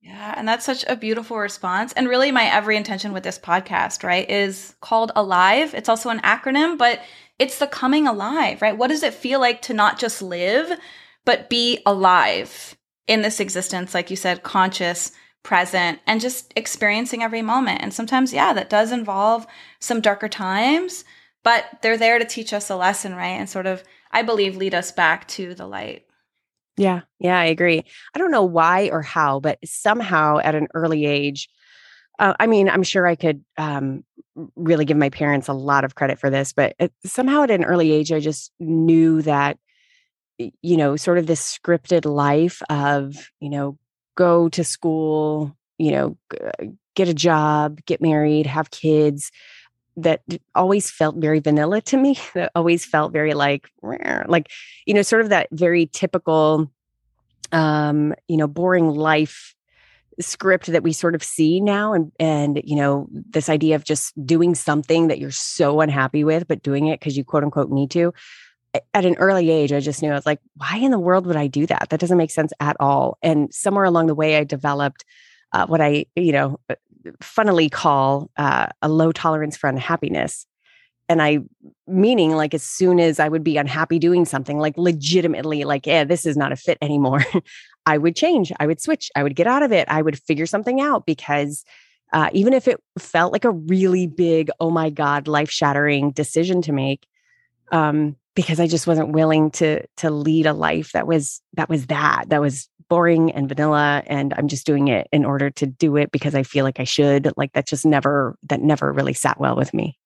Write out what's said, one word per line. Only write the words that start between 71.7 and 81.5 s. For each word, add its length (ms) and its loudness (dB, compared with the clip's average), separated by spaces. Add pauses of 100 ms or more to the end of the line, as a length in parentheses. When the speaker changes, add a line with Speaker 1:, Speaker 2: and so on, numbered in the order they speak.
Speaker 2:
That 100 0
doesn't 180 4
make 120 2
sense 300 -2
at 200 -2
all." 420 0
And 300 2
somewhere 320 0
along 240 4
the 60 0
way, 220 2
I 80 2
developed, 600 -4 (480)
uh, 140 2
what 140 2
I, 260 2 (100)
you 160 2
know, 360 0
uh, 60 -4 (480)
funnily 480 2
call, 640 0
uh, 300 0 (160)
a 60 0
low 240 4
tolerance 440 -2
for 140 -2
unhappiness. 760 -4 (600)
And 140 4
I, 160 2 (500)